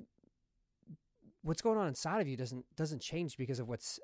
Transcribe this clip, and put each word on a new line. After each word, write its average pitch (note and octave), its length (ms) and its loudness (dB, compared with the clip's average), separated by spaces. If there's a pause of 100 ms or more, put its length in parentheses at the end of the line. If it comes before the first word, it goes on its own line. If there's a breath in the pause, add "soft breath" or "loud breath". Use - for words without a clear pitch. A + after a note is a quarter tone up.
(1500)
what's D#3+ 160 2
going A3 160 6
on F#3+ 120 4
inside E3 320 2
of D#3+ 80 2
you C3 80 -2
doesn't, B2+ 280 -4 (120)
doesn't D3+ 240 0
change E3 340 -2
because B2+ 240 0
of A#2 80 -2
what's - 360 -4